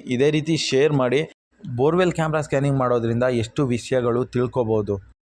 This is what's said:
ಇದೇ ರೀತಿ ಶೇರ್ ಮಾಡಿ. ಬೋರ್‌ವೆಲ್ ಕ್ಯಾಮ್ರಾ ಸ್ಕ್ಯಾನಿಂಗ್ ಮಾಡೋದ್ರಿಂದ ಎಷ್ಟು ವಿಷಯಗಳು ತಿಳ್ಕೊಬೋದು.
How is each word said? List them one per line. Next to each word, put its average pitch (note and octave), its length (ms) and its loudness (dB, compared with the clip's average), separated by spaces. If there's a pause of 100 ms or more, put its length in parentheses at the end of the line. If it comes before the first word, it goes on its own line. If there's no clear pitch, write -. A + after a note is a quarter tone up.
ಇದೇ B2+ 240 2
ರೀತಿ D#3 260 0
ಶೇರ್ C#3+ 360 2
ಮಾಡಿ. C3 280 2 (560)
ಬೋರ್‌ವೆಲ್ E3 360 2
ಕ್ಯಾಮ್ರಾ D#3 280 -2
ಸ್ಕ್ಯಾನಿಂಗ್ C#3 380 0
ಮಾಡೋದ್ರಿಂದ A#2+ 440 0
ಎಷ್ಟು B2 440 0
ವಿಷಯಗಳು A#2+ 580 0
ತಿಳ್ಕೊಬೋದು. A2 680 -2 (340)